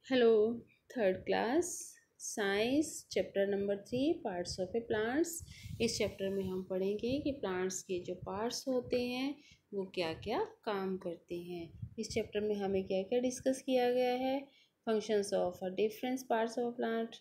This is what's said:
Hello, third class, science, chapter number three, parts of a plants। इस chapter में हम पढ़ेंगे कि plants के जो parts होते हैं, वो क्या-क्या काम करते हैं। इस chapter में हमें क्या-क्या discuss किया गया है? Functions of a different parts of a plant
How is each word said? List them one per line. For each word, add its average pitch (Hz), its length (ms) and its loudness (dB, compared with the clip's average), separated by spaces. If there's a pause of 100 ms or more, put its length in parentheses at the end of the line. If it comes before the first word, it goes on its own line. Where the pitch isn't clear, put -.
(100)
Hello, 233 520 6 (280)
third 190 260 2
class, 208 760 0 (240)
science, 226 920 0
chapter 196 360 2
number 202 300 0
three, 269 500 0
parts 175 340 -4
of 185 160 -2
a 233 60 2
plants। 233 480 0 (500)
इस 226 180 2
chapter 196 300 0
में 196 160 0
हम 185 180 -4
पढ़ेंगे 208 580 0
कि 294 100 0
plants 190 520 -2
के 185 160 -4
जो 180 160 -6
parts 208 540 -4
होते 247 320 0
हैं, 254 340 -2 (400)
वो 196 100 -2 (100)
क्या-क्या 185 500 -2
काम 190 520 -4
करते 180 380 -8
हैं। 175 640 -10
इस 220 120 -6
chapter 214 300 -2
में 208 140 0
हमें 190 320 0
क्या-क्या 190 320 0
discuss 254 440 0
किया 247 300 4
गया 247 200 4
है? 262 360 0 (400)
Functions 208 460 2
of 180 180 2 (160)
a 185 120 -4
different 254 380 0 (140)
parts 233 260 2
of 247 60 0
a 240 120 -4
plant 233 440 -2